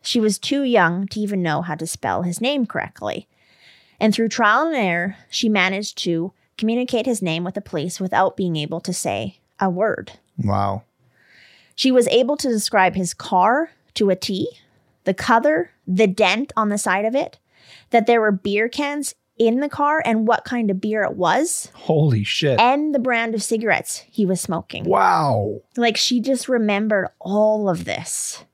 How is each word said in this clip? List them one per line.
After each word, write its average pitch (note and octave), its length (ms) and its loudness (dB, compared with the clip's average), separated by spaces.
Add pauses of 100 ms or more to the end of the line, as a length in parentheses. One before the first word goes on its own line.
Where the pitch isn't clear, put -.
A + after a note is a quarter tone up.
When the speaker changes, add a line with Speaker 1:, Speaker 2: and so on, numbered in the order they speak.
Speaker 1:
She - 180 -2
was G#3+ 180 2
too C#4 260 -2
young G3 440 2
to - 120 -8
even G3+ 220 -2
know D#3 200 0
how E3+ 140 -6
to E3 120 -8
spell - 360 -4
his F3 180 -4
name C4 240 0
correctly. - 640 -8 (720)
And G#3+ 140 2
through A3+ 160 0
trial A#3+ 380 2
and D#4+ 80 -2
error, F#3 420 -2 (120)
she - 200 -2
managed G3 500 0
to E3+ 340 -4 (240)
communicate A#3+ 480 -2
his A#3+ 160 -2
name E3+ 220 -2
with F3 120 -6
the G3+ 60 -6
police E3+ 380 -6
without F#3 380 0
being F3 180 -2
able D3+ 260 -4
to F3+ 120 -6
say A2+ 460 -6 (200)
a G3 100 0
word. F#3 440 -2 (240)
Speaker 2:
Wow. G2+ 460 -2 (920)
Speaker 1:
She C4 160 0
was A#3+ 180 4
able B3+ 280 2
to C#4 120 -2
describe G3+ 460 2
his F3+ 180 -2
car A3+ 580 0 (240)
to G3+ 140 2
a F#3 60 4
T, G3 340 -6 (560)
the F#3 80 0
color, D4 580 2 (160)
the F#3+ 200 4
dent G3+ 500 0
on G#3 120 0
the G#3 80 -2
side G3+ 280 0
of A3+ 100 -2
it, - 240 -4 (520)
that A3 140 4
there A#3 160 6
were G#3+ 100 4
beer G3+ 380 -2
cans C#4+ 460 -6 (220)
in A#3 240 2
the C#4+ 80 -2
car D4 360 0
and A3 220 2
what - 160 2
kind A#3 260 -2
of F#3+ 120 -2
beer G#3+ 220 -2
it - 120 -2
was. G3+ 580 0
Speaker 2:
Holy D3 520 2
shit. C#3 340 0
Speaker 1:
And C#4+ 340 2
the C#4 60 0
brand A#3 360 -2
of G3+ 80 -4
cigarettes - 680 -2
he G#3 160 0
was F3+ 160 0
smoking. - 440 -8
Speaker 2:
Wow. D#3+ 760 2 (160)
Speaker 1:
Like, A#3 200 2
she B3 220 0
just B3+ 300 -2
remembered G#3 580 0 (120)
all G#3+ 500 2
of F2+ 160 -2
this. - 580 -8 (100)